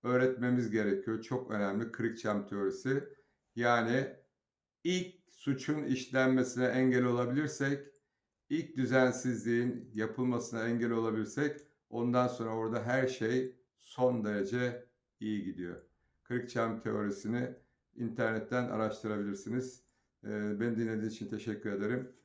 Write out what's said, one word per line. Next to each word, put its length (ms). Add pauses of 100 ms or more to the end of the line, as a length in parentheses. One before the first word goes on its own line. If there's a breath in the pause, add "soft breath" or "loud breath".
öğretmemiz 680
gerekiyor. 500
Çok 300
önemli 400
kırık 280
cam 280
teorisi. 560 (520 loud breath)
Yani 600 (680)
ilk 320 (140)
suçun 540
işlenmesine 840
engel 380
olabilirsek, 840 (640)
ilk 280
düzensizliğin 1160
yapılmasına 760
engel 240
olabilirsek 760 (220)
ondan 380
sonra 220
orada 340
her 240
şey 480 (240)
son 460
derece 600 (320)
iyi 240
gidiyor. 380 (420)
Kırık 260
çam 320
teorisini 720 (400 soft breath)
internetten 720
araştırabilirsiniz. 1120 (400)
Ee, 360
beni 180
dinlediğiniz 360
için 160
teşekkür 420
ederim. 400 (140)